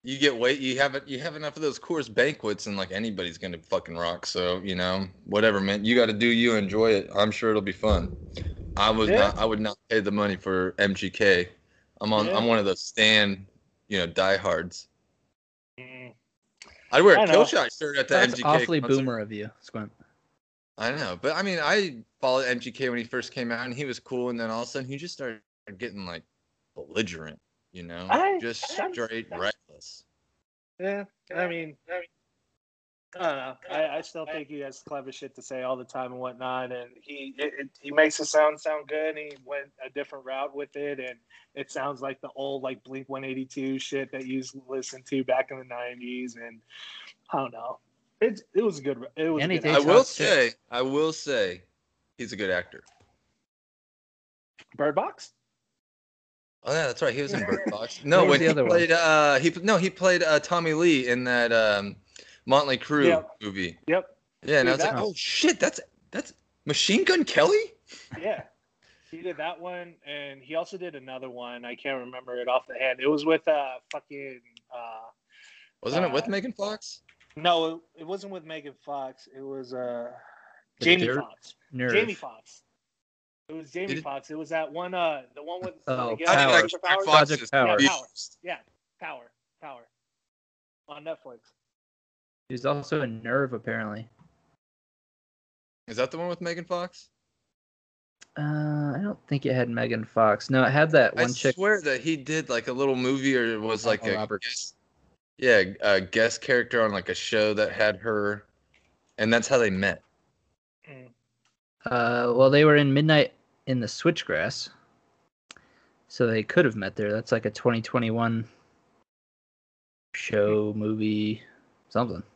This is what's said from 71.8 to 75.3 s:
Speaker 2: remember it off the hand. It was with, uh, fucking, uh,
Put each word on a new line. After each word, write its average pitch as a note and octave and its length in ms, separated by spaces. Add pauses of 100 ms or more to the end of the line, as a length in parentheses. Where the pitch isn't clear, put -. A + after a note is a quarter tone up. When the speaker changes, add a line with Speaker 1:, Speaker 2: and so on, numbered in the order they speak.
Speaker 2:
remember B2 380
it B2 100
off - 220
the B2 100
hand. B2+ 220
It C3+ 80
was D3+ 180
with, D#3+ 220
uh, C#3 300 (120)
fucking, C#3 500 (320)
uh, A2+ 280 (800)